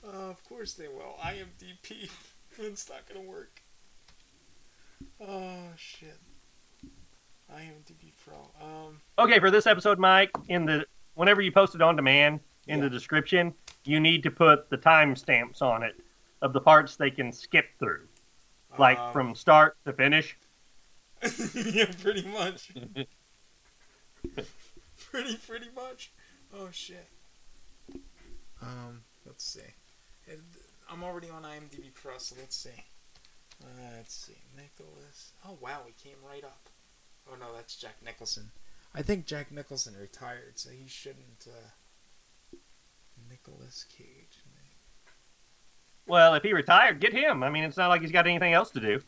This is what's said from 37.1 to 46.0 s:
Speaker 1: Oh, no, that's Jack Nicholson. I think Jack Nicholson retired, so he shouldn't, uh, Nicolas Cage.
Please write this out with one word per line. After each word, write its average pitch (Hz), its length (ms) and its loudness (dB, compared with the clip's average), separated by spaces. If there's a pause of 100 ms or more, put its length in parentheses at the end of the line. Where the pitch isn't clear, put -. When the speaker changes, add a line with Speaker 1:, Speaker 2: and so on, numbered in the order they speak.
Speaker 1:
Oh, 131 80 -20
no, 120 160 -18
that's 117 200 -20
Jack 110 280 -20
Nicholson. 110 480 -14 (420)
I 151 80 -12
think 175 240 -6
Jack 143 260 -14
Nicholson 139 480 -14
retired, 120 580 -20
so 123 120 -16
he 131 180 -20
shouldn't, 131 600 -20
uh, - 1120 -20 (720)
Nicolas - 560 -20 (100)
Cage. - 440 -20 (1700)